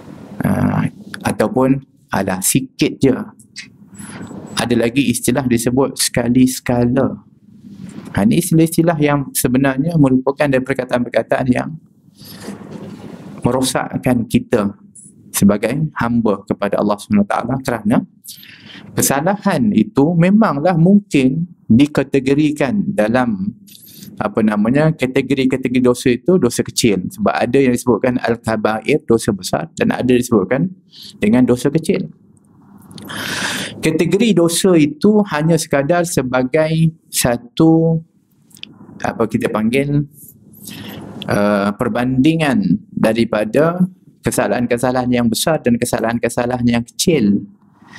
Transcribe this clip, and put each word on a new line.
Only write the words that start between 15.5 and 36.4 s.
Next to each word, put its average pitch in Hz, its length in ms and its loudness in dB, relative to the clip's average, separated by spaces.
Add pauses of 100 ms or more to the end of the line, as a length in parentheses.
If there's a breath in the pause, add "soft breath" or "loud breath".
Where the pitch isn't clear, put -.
hamba 110 480 -2
kepada - 380 -4
Allah 104 180 -2
Subhanahu 104 240 0
Wa 101 80 -4
Taala, 120 320 -4
kerana 113 340 -2 (1000 loud breath)
kesalahan 147 760 0
itu 135 460 2
memanglah 180 580 4
mungkin 165 720 2 (220)
dikategorikan 135 1120 2 (100)
dalam, 107 640 0 (640 loud breath)
apa 107 240 -2
namanya, 110 500 2
kategori-kategori 131 920 0
dosa 123 260 2
itu 175 300 2
dosa 120 240 0
kecil. 92 480 0
Sebab - 180 0
ada 110 300 0
yang 123 160 2
disebutkan 123 420 0
al-kabair, 113 880 -2
dosa 113 260 2
besar, 101 460 -4
dan 117 160 0
ada 117 160 -2
disebutkan 120 580 2 (540 loud breath)
dengan 117 240 2
dosa 123 240 0
kecil. 160 400 -2 (1700 loud breath)
Kategori 175 560 2
dosa 170 400 2
itu 202 560 4
hanya 156 240 2
sekadar 156 480 0
sebagai 156 880 0 (160)